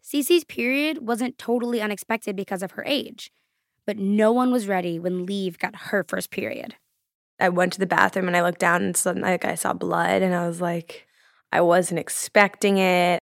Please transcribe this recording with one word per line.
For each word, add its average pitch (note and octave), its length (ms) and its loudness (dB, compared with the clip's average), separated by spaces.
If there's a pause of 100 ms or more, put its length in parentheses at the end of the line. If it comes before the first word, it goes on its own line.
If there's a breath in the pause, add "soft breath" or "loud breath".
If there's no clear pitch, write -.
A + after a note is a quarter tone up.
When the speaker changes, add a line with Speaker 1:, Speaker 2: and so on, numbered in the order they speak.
Speaker 1:
Cece's D#4 400 2
period C#4 640 -2
wasn't A#3+ 300 -2
totally A#3+ 420 -2
unexpected G#3 560 -4
because F#3+ 280 -6
of F#3 80 -10
her - 160 -10
age, - 440 -6 (540)
but G#3 140 -4
no G#3 320 4
one B3+ 200 2
was A#3+ 160 0
ready F3 300 -2
when F3+ 300 -4
Leave F#3+ 320 -4
got G#3 160 -6
her F#3 280 -2
first - 280 -6
period. - 420 -8 (680)
Speaker 2:
I F#3 100 4
went F3+ 240 2
to - 60 -12
the F#3+ 60 0
bathroom F#3 420 4
and F3 80 0
I F3 60 4
looked F3 160 0
down F3+ 240 2
and F#3 160 -2
suddenly, - 320 -2
like, F3+ 160 0
I E3+ 80 -2
saw F#3 200 -2
blood F3+ 500 0
and F3+ 100 2
I F3 140 0
was E3+ 120 -6
like, E3+ 460 -6 (460 soft breath)
I E3 100 2
wasn't F3 380 4
expecting - 800 2
it. F3+ 400 4 (120)